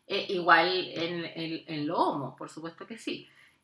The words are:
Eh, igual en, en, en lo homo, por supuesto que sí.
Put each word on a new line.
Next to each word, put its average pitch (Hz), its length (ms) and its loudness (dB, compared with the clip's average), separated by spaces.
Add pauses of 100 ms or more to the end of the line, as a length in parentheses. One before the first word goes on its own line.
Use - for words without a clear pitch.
Eh, 196 220 -2
igual 175 400 6 (260)
en, 170 300 -2
en, 160 420 -6
en 151 220 -4
lo 175 100 0
homo, 170 380 0
por 156 140 -12
supuesto 165 360 -14
que 220 120 -14
sí. - 280 -10 (380)